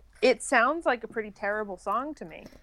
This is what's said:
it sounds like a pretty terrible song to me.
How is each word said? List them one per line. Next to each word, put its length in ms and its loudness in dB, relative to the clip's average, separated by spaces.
it 200 4
sounds 440 2
like 180 0
a 20 -12
pretty 260 -8
terrible 440 -4
song 380 -4
to 100 -14
me. 220 -16